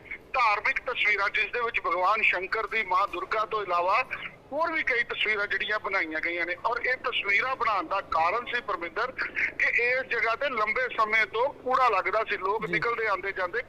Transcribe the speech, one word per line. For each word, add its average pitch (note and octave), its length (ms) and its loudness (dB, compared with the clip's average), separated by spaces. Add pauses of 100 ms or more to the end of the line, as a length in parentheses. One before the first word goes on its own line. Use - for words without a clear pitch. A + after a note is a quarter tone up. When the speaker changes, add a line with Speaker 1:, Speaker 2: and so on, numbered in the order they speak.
(180)
Speaker 1:
ਧਾਰਮਿਕ A3+ 640 2
ਤਸਵੀਰਾਂ, G#3 500 2
ਜਿਸ G3+ 220 0
ਦੇ A#3+ 80 -2
ਵਿੱਚ A#3 200 -2
ਭਗਵਾਨ F#3 420 2
ਸ਼ੰਕਰ G3 440 2
ਦੀ, A3 160 -2
ਮਾਂ F#3 260 2
ਦੁਰਗਾ G#3+ 360 -2
ਤੋਂ G#3+ 180 -2
ਇਲਾਵਾ F3+ 420 2 (480)
ਹੋਰ D#4+ 200 0
ਵੀ D#4 100 -2
ਕਈ A#3 200 0
ਤਸਵੀਰਾਂ G#3+ 440 -2
ਜਿਹੜੀਆਂ G3+ 340 -2
ਬਣਾਈਆਂ F3 400 -2
ਗਈਆਂ E3+ 260 -2
ਨੇ। F3 100 -4 (100)
ਔਰ A#3 200 0
ਇਹ A#3+ 100 0
ਤਸਵੀਰਾਂ A3+ 600 0
ਬਣਾਉਣ G#3 300 0
ਦਾ G3 140 -2
ਕਾਰਨ F#3 440 0
ਸੀ, A#3+ 160 -4
ਪਰਮਿੰਦਰ, F#3+ 520 -4 (460)
ਕਿ C4 240 2
ਇਸ B3+ 200 2
ਜਗ੍ਹਾ A3+ 340 0
ਤੇ C#4 120 -2
ਲੰਬੇ A3+ 400 0 (120)
ਸਮੇਂ G#3+ 260 2
ਤੋਂ A#3+ 260 0
ਕੂੜਾ B3+ 360 2
ਲੱਗਦਾ G3 420 2
ਸੀ, G#3 60 -2
ਲੋਕ G3 300 -2
Speaker 2:
ਜੀ। E3+ 60 -4
Speaker 1:
ਨਿਕਲਦੇ A3+ 340 0
ਆਉਂਦੇ G3 260 -2
ਜਾਂਦੇ F#3+ 360 -4